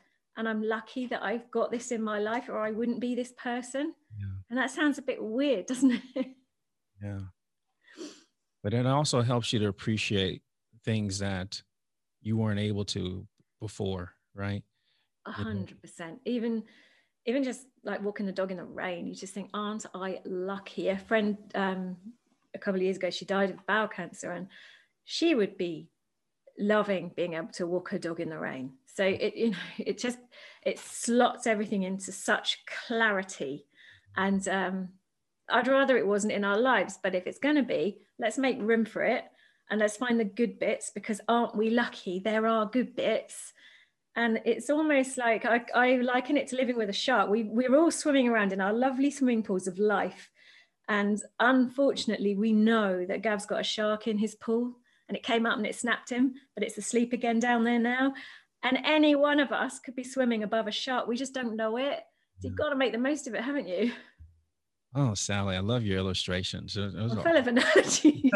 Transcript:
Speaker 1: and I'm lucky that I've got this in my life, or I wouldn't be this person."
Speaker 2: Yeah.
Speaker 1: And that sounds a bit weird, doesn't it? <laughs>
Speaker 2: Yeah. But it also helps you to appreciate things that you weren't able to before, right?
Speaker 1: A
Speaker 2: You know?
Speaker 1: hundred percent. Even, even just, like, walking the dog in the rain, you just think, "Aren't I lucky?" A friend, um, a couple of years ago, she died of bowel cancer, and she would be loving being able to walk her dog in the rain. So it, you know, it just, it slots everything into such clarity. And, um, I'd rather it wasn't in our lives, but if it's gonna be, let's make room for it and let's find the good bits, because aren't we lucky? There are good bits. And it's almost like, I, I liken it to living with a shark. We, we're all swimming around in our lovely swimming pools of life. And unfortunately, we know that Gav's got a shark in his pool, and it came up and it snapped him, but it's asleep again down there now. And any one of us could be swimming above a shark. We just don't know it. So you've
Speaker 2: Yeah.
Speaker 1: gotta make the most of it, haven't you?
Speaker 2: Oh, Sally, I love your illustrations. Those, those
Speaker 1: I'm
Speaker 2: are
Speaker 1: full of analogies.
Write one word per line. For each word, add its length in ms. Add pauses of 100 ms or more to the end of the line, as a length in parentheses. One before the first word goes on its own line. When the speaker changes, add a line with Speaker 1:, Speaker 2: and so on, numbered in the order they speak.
(360)
Speaker 1:
and 120
I'm 140
lucky 460
that 140
I've 280
got 220
this 180
in 120
my 180
life, 280
or 100
I 120
wouldn't 300
be 140
this 180
person." 640 (240)
Speaker 2:
Yeah. 80 (220)
Speaker 1:
And 100
that 120
sounds 280
a 40
bit 200
weird, 440
doesn't 260 (220)
it? 180
<laughs> 40 (640)
Speaker 2:
Yeah. 180 (1400)
But 120
it 120
also 360
helps 300
you 60
to 80
appreciate 720 (440)
things 340
that 420 (600)
you 160
weren't 240
able 260
to 400 (340)
before, 520 (240)
right? 260 (640)
Speaker 1:
A 40
Speaker 2:
You 80
know? 120
Speaker 1:
hundred 320
percent. 420
Even, 380 (640)
even 160
just, 240 (160)
like, 200
walking 240
the 60
dog 200
in 40
the 80
rain, 440
you 80
just 180
think, 180
"Aren't 320 (100)
I 300
lucky?" 640
A 80
friend, 400 (180)
um, 400 (580)
a 40
couple 200
of 60
years 140
ago, 120
she 140
died 260
of 160
bowel 220
cancer, 420
and 160 (580)
she 300
would 220
be 320 (720)
loving 580
being 180
able 140
to 180
walk 240
her 80
dog 220
in 100
the 80
rain. 360 (120)
So 180
it, 300
you 160
know, 80 (200)
it 200
just, 200 (460)
it 140
slots 720
everything 340
into 300
such 540
clarity. 1000 (500)
And, 300
um, 420 (600)
I'd 200
rather 300
it 80
wasn't 260
in 120
our 140
lives, 440
but 120
if 120
it's 120
gonna 260
be, 340 (200)
let's 200
make 220
room 260
for 160
it 220 (440)
and 120
let's 160
find 220
the 60
good 340
bits, 360
because 340
aren't 280
we 120
lucky? 520
There 260
are 180
good 300
bits. 580 (600)
And 320
it's 240
almost 480
like, 260
I, 180 (120)
I 220
liken 400
it 120
to 80
living 200
with 140
a 40
shark. 340
We, 160
we're 320
all 140
swimming 380
around 240
in 80
our 120
lovely 380
swimming 320
pools 240
of 120
life. 520 (580)
And 320 (200)
unfortunately, 920
we 180
know 540
that 160
Gav's 240
got 140
a 40
shark 420
in 120
his 160
pool, 400 (340)
and 80
it 80
came 200
up 140
and 80
it 80
snapped 340
him, 260 (200)
but 100
it's 140
asleep 340
again 280
down 240
there 160
now. 340 (480)
And 220
any 320
one 240
of 120
us 280
could 160
be 80
swimming 400
above 240
a 40
shark. 360
We 80
just 180
don't 220
know 200
it. 240 (400)
So 80
you've 100
Speaker 2:
Yeah. 60
Speaker 1:
gotta 120
make 160
the 60
most 280
of 80
it, 80
haven't 260
you? 240 (1040)
Speaker 2:
Oh, 200
Sally, 420
I 40
love 240
your 140
illustrations. 760
Those, 180
those 200
Speaker 1:
I'm 80
Speaker 2:
are 20
Speaker 1:
full 160
of 80
analogies. 880